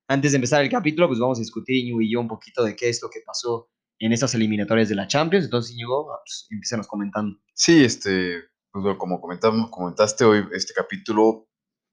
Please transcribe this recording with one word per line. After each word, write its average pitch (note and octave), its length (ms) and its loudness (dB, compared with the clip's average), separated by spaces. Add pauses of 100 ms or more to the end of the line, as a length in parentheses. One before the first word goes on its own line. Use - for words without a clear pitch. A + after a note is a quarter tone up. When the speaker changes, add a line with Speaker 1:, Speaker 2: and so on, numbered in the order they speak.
Speaker 1:
Antes C#3 240 2
de C#3 60 4
empezar C3+ 260 2
el C3+ 80 0
capítulo, F3 360 2
pues, B2+ 120 -2
vamos B2 180 0
a A2+ 40 -6
discutir, A2 340 -6
Íñigo A#2+ 260 0
y A2 100 0
yo, A#2 100 0
un A#2 60 -6
poquito A2+ 360 -6
de G#2+ 120 -2
qué A#2+ 140 -2
es A#2 140 -4
lo A2+ 80 -12
que - 120 -16
pasó A2+ 460 -6 (300)
en A2 120 0
estas A#2 220 0
eliminatorias A2 560 2
de G#2+ 60 0
la G2 100 -4
Champions. D#3+ 400 0
Entonces, A#2+ 280 -4
Íñigo, B2+ 380 -4
ah, A#2 140 -12
pues, - 240 -16
empízanos G#2 380 -8
comentando. G2+ 500 -6 (160)
Speaker 2:
Sí, D#3+ 320 6
este, F#2 560 -2 (300)
pues, G2 100 -8
bueno, G2 160 -2
como F2+ 240 -6
comentamos, A2 480 0
comentaste G2 560 0
hoy, G#2 180 6 (100)
este F#2 200 -8
capítulo, G#2+ 760 0 (420)